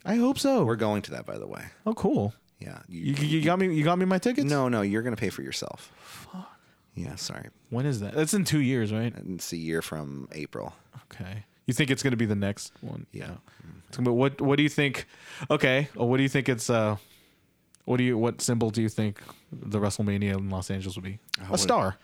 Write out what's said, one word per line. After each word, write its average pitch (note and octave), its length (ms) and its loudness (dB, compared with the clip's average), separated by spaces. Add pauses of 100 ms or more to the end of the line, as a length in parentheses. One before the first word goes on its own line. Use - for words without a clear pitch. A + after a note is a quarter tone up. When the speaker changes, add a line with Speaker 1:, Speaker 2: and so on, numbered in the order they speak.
Speaker 1:
I G#3+ 120 0
hope B3+ 220 2
so. C4 260 4
Speaker 2:
We're A#2 120 2
going G#2+ 260 2
to - 100 -14
that, A#1+ 140 -10
by G1+ 120 -8
the G#1 100 -10
way. - 160 -12 (220)
Speaker 1:
Oh, A3 80 0
cool. E3 380 2 (280)
Speaker 2:
Yeah. G2 180 -14 (100)
Speaker 1:
You, F2+ 260 -2
you D3+ 280 2
got E3+ 160 4
me, F#3 160 2
you D3+ 80 2
got E3+ 160 4
me F#3 60 2
my F#3 140 2
tickets? B3 300 0
Speaker 2:
No, C#3 200 2
no, A#2 140 2
you're G2+ 200 2
gonna A#2+ 140 -2
pay G2+ 140 -2
for - 120 -8
yourself. - 540 -10
Speaker 1:
Fuck. - 540 -18 (440)
Speaker 2:
Yeah, F2 200 -8
sorry. - 340 -10 (220)
Speaker 1:
When B2 160 -2
is B2+ 140 -2
that? G2+ 140 -6
That's D#3 200 2
in G3 100 2
two D3+ 160 2
years, B2 320 2
right? A2+ 200 -2 (160)
Speaker 2:
It's F2 240 -8
a F2 40 -6
year D#2+ 240 -2
from C#2+ 520 -8
April. C2+ 420 -10 (380)
Speaker 1:
Okay. G2 320 -12 (220)
You B2 80 0
think C3+ 160 2
it's B2+ 120 0
gonna B2+ 140 2
be A2+ 100 2
the G#2+ 80 0
next G2+ 460 -2
one? - 320 -12
Speaker 2:
Yeah. - 140 -12
Speaker 1:
Yeah. - 80 -12 (540)
It's - 80 -14
gonna B2 140 2
be, A#2+ 40 4
what, C3+ 260 2
what C#3 160 4
do D3 80 4
you D3 40 4
think? C#3+ 380 0 (440)
Okay. C#3 440 4
Well, A#2+ 140 2
what B2+ 80 4
do C3+ 80 4
you C3+ 40 4
think C3+ 200 2
it's, A#2+ 200 0
uh, A2 280 4 (880)
what B2 140 2
do B2+ 60 4
you, B2 140 2
what A#2 240 0
symbol A#2 280 2
do A2+ 120 0
you A2 60 2
think G#2+ 320 -2 (320)
the G#2 260 -4
WrestleMania G2+ 580 0
in G2 140 -4
Los F#2+ 200 -4
Angeles F#2+ 260 -4
will F#2 80 -10
be? F#2+ 160 -10 (200)
Speaker 2:
Oh, F#2 60 -12
Speaker 1:
A F#2+ 60 -10
Speaker 2:
what - 80 2
Speaker 1:
star. F#3+ 440 2